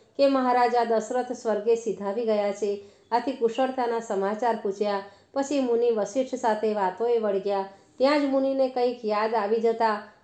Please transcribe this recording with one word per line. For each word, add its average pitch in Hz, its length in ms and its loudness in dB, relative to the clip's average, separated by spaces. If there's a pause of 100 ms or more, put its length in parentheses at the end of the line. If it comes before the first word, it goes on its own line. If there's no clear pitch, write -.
(180)
કે 277 100 6
મહારાજા 247 560 2
દશરથ 233 480 -2
સ્વર્ગે 226 440 0
સિધાવી 202 500 -4
ગયા 208 260 0
છે. 202 320 -4 (280)
આથી 226 200 0
કુશળતાના 240 680 0
સમાચાર 214 640 -2
પૂછ્યા. 202 400 -2 (300)
પછી 277 260 -2
મુનિ 240 320 2
વસિષ્ઠ 240 440 -2
સાથે 214 380 0
વાતોએ 214 460 0
વળગ્યા. 196 460 0 (320)
ત્યાં 285 240 4
જ 285 40 2
મુનિને 269 440 2
કંઈક 247 360 -2
યાદ 214 280 0
આવી 214 220 0
જતા 226 460 0 (220)